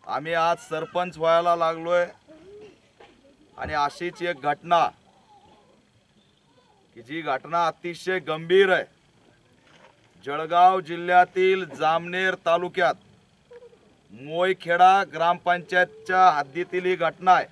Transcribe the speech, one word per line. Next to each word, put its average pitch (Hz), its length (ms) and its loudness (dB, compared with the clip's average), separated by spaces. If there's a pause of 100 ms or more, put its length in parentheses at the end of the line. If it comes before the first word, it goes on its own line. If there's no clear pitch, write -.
आम्ही 143 280 -8
आज 165 260 0
सरपंच 165 580 -6
व्हायला 165 380 2
लागलोय 170 500 0 (1500)
आणि - 160 -10
अशीच 170 480 -4
एक 175 200 -6
घटना 156 440 0 (2000)
की 117 60 -20
जी 147 200 -12
घटना 147 440 -4
अतिशय 175 520 -6
गंभीर 165 540 2
आहे. 165 120 0 (1400)
जळगाव 175 560 2
जिल्ह्यातील 180 840 0 (120)
जामनेर 170 580 -2 (120)
तालुक्यात 175 480 0 (1160)
मोयखेडा 175 920 2 (120)
ग्रामपंचायतच्या 175 1160 0
हद्दीतील 160 560 -6
ही 185 100 0
घटना 170 360 -2
आहे. 156 200 0